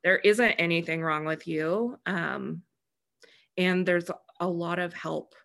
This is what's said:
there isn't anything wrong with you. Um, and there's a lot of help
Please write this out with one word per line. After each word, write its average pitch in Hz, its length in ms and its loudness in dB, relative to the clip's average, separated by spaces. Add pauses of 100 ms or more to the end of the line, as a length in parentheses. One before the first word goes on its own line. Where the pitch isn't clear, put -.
there 185 160 4
isn't 214 340 4
anything 165 480 0
wrong 156 240 0
with 156 220 -4
you. 170 580 -2
Um, 160 580 -4 (920)
and 185 300 2
there's 175 220 2 (300)
a 175 80 0
lot 170 320 -2
of 175 140 -4
help 156 520 -8